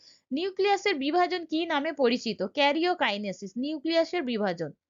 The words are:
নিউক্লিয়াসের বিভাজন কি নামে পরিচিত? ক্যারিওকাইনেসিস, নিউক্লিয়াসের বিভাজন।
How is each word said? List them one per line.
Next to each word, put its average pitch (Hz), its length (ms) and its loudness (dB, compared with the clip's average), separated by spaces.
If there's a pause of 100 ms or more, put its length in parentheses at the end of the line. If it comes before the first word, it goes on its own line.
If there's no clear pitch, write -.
(320)
নিউক্লিয়াসের 381 640 0
বিভাজন 330 500 0
কি 320 200 -2
নামে 311 260 -2
পরিচিত? 240 520 0
ক্যারিওকাইনেসিস, 254 1120 0
নিউক্লিয়াসের 320 680 0
বিভাজন। 190 480 -2 (180)